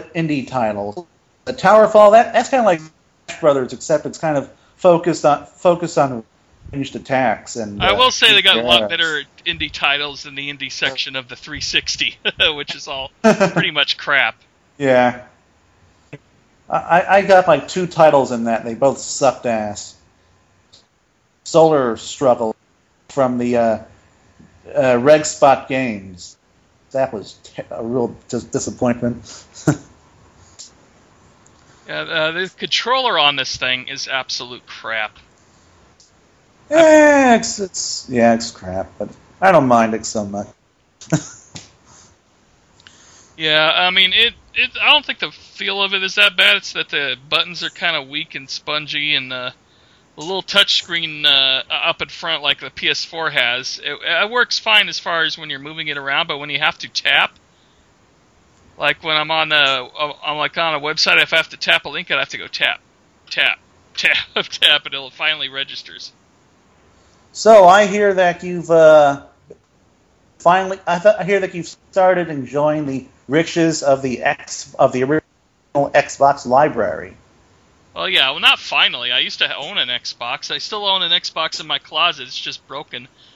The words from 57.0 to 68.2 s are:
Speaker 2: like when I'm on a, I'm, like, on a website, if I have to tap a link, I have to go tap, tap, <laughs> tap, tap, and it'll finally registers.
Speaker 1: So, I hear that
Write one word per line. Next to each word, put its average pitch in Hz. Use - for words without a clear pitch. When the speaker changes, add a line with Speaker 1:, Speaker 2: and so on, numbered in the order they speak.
Speaker 2:
like 147
when 156
I'm 151
on 156
a, 135
I'm, 151
like, 147
on 165
a 143
website, 160
if 151
I 165
have 156
to -
tap 170
a -
link, 170
I 143
have 139
to 127
go 85
tap, -
tap, 135
<laughs> -
tap, 151
tap, 156
and 139
it'll 139
finally 151
registers. 131
Speaker 1:
So, 208
I 202
hear 202
that 180